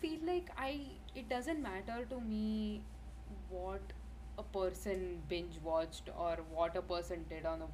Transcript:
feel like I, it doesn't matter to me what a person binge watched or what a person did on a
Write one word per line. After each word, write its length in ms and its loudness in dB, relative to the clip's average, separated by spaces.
feel 240 0
like 320 2
I, 240 0
it 140 -6
doesn't 320 2
matter 480 -2
to 100 -2
me 640 2
what 320 -2
a 60 -4
person 880 2
binge 340 0
watched 540 4
or 200 4
what 240 4
a 60 4
person 480 0
did 160 -4
on 160 2
a 120 -4